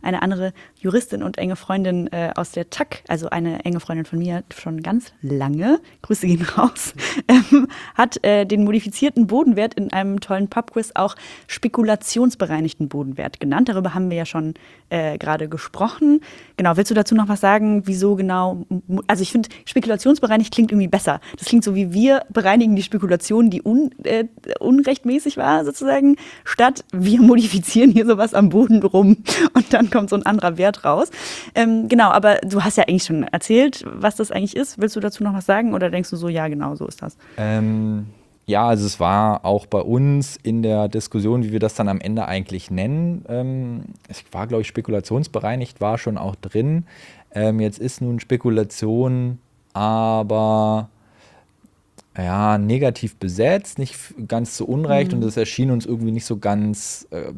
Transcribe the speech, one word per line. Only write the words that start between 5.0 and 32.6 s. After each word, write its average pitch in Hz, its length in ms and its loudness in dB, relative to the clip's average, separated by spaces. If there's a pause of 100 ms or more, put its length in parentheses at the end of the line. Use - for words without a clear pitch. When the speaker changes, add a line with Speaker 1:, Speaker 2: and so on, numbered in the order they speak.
Speaker 1:
lange, 143 580 0 (220)
Grüße - 240 -2
gehen 175 160 2
raus, - 540 -2 (160)
<laughs> - 160 -6
ähm, 254 400 6 (260)
hat, 233 320 0
äh, 208 200 4
den 208 180 2
modifizierten 214 640 0
Bodenwert 226 480 2
in 202 180 -4
einem 196 260 -2
tollen 196 280 -4
Pubquiz 226 480 -6
auch 190 200 -2 (300)
spekulationsbereinigten 214 1400 -2
Bodenwert 135 500 -8
genannt. 151 300 0
Darüber 185 240 -2
haben 185 160 -2
wir 170 80 -4
ja 165 80 -4
schon, 160 300 -6 (340)
äh, 156 300 -4
gerade 156 280 -4
gesprochen. 233 760 0 (360)
Genau, 175 180 2
willst 196 140 2
du 226 60 2
dazu 214 180 2
noch 214 140 4
was 202 120 -2
sagen? 208 460 2
Wieso 196 300 0
genau? 185 500 -2 (220)
Mo-, 185 180 -2
also 190 160 0
ich 185 100 -4
find, 226 180 0 (160)
spekulationsbereinigt 226 840 2
klingt 226 200 2
irgendwie 202 160 2
besser. 160 340 -2 (160)
Das - 100 -12
klingt 233 160 4
so, 196 120 0
wie 185 180 0
wir 269 360 4
bereinigen 214 460 4
die 196 60 0
Spekulation, 202 680 2
die 180 120 -4
un-, 254 280 2 (120)
äh, 226 220 0 (340)
unrechtmäßig 277 800 2
war, 302 280 2
sozusagen, 277 500 2 (300)
statt 254 460 0
wir 202 300 4
modifizieren 226 680 6
hier 214 140 4
sowas 220 280 2
am 202 160 6
Boden 214 320 4
rum 196 360 6 (360)
und - 200 2
dann 233 160 4
kommt 208 200 0
so - 60 0
ein 202 100 0
anderer 185 320 0
Wert 202 280 0
raus. 170 240 2 (460)
Ähm, 226 340 2
genau, 233 200 6
aber 208 280 4
du 190 260 -2